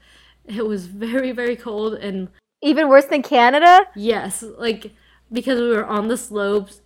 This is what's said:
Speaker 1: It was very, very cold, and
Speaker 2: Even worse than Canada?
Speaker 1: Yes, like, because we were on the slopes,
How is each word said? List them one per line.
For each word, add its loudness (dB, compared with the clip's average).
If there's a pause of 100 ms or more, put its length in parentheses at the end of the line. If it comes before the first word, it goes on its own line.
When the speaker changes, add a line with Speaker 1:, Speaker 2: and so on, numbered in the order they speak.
(440)
Speaker 1:
It -8
was -8
very, -6
very -6
cold, -8
and -10 (320)
Speaker 2:
Even 0
worse 8
than -2
Canada? 6
Speaker 1:
Yes, -6
like, -10 (380)
because -4
we -2
were 0
on -4
the -2
slopes, -6